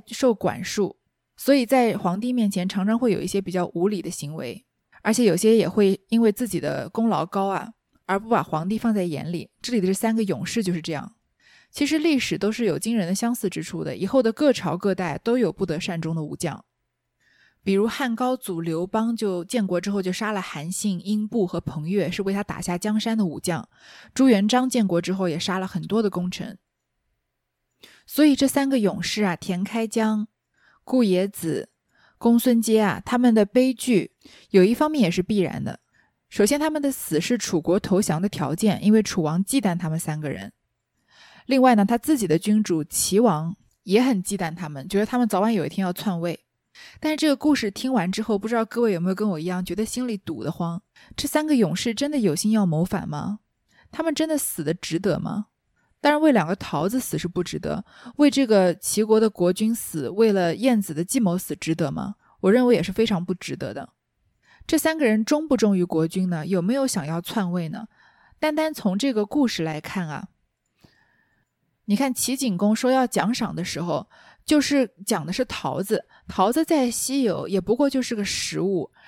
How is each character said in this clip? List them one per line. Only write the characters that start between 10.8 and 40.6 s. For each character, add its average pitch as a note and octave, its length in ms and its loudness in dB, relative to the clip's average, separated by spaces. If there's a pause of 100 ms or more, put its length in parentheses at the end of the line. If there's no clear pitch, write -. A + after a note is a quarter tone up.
样。 - 220 -10 (540)
其 - 160 0
实 D4+ 140 2
历 D4+ 180 2
史 F3+ 200 -2
都 G3 120 0
是 A3 140 -4
有 F#3 160 0
惊 A3+ 160 -2
人 G3+ 100 0
的 F3 80 -2
相 A#3 220 -2
似 G#3 140 -4
之 D#3 120 -8
处 D#3+ 220 -8
的， D3 120 -6
以 F#3+ 120 -6
后 B3+ 160 4
的 A3+ 80 2
各 C#4 220 4
朝 E3+ 240 -2
各 F#3+ 180 0
代 E3+ 220 -6
都 A#3 200 0
有 A3 140 2
不 - 140 -4
得 D#3+ 140 -4
善 E3 200 -6
终 D#3+ 160 -4
的 D#3+ 80 -4
武 D3+ 100 -10
将。 C#3+ 300 -8 (960)
比 F#3+ 120 0
如 G3+ 120 4
汉 A#3 300 -2
高 B3+ 220 0
祖 E3+ 240 -6
刘 E3+ 260 -4
邦 A3+ 260 -2
就 F#3+ 300 -2
建 G#3 240 -2
国 F3+ 120 0
之 G3 120 -6
后 G3+ 100 -2
就 F#3 100 -2
杀 G#3+ 200 -4
了 G3+ 100 -4
韩 D#3+ 300 -10
信、 F#3+ 340 -4
英 G#3+ 220 -2
布 G#3+ 180 0
和 F3 140 -4
彭 D3+ 280 -8
越， F3+ 220 0
是 F3+ 140 -4
为 G3 80 -2
他 G3 100 -2
打 - 200 -8
下 F3 160 -4
江 G#3 200 -2
山 A3+ 200 -2
的 G#3 80 2
武 D3+ 120 -4
将。 D#3 300 -6 (460)
朱 C4 160 6
元 G#3 180 6
璋 B3 220 2
建 A#3 180 2
国 F3 140 0
之 F3 120 -2
后 F#3+ 140 -2
也 D#3 100 -2
杀 F3+ 220 -4
了 F#3 80 -6
很 D#3+ 180 -6
多 G3+ 160 0
的 G#3 80 2
功 F3+ 220 -4
臣。 - 260 -12 (1500)
所 - 200 4
以 D4 80 6
这 C4+ 140 2
三 C#4 220 0
个 C4+ 100 2
勇 F#3 240 0
士 G#3+ 200 -2
啊， F3+ 120 0
田 F3+ 260 -6
开 A3+ 240 -4
疆、 A3 440 -2 (560)
顾 B3+ 180 2
野 F#3 240 2
子、 D#3+ 420 -6 (480)
公 A#3 220 4
孙 A#3 220 4
接 A3 180 4
啊， F3+ 260 0
他 B3 120 -2
们 A#3+ 180 6
的 G#3 100 6
悲 B3+ 280 2
剧 A3+ 400 0 (380)
有 F#3+ 120 8
一 G#3+ 100 6
方 D4+ 160 2
面 D4+ 140 2
也 E3 80 2
是 F3+ 100 -2
必 G#3 180 0
然 E3 220 -2
的。 - 200 -8 (480)
首 - 160 2
先 C#4+ 120 2
他 D4+ 120 0
们 D#4 120 -4
的 C#4 80 0
死 D#3+ 300 -2
是 A#3+ 180 0
楚 F3 240 -2
国 F3+ 160 2
投 G3 240 2
降 E3 200 -2
的 G3+ 80 0
条 C#3+ 260 -4
件， G#3 260 2
因 G#3 120 6
为 A3 100 6
楚 - 180 -2
王 D#3+ 220 0
忌 C4+ 160 0
惮 F#3 180 0
他 E3+ 120 -4
们 D#3 100 -4
三 D3+ 220 -6
个 D3+ 80 -6
人。 G2 240 -10 (920)